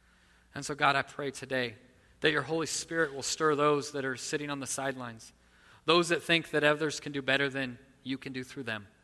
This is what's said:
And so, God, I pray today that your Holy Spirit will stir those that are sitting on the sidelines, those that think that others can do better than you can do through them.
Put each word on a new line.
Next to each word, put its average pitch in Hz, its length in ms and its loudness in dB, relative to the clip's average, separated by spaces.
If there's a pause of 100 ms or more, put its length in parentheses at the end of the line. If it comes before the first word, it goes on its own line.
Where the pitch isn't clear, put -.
(540)
And 143 100 -10
so, 147 100 -6
God, 143 220 4
I 135 60 2
pray 143 280 -6
today 127 440 -4 (460)
that 156 120 4
your 147 100 2
Holy 156 240 -2
Spirit 165 480 -2
will 135 80 -8
stir 156 320 2
those 147 380 2
that 139 120 -4
are 131 120 -2
sitting 147 320 -4
on 143 120 -6
the 131 60 -6
sidelines, 127 680 -6 (520)
those 170 240 6
that 165 140 0
think 165 300 2
that 147 120 4
others 151 360 2
can 147 120 -10
do 143 80 -4
better 135 300 2
than 127 280 -6 (240)
you 131 140 -4
can 135 160 -10
do 127 100 -6
through 135 200 -12
them. 110 240 -8 (180)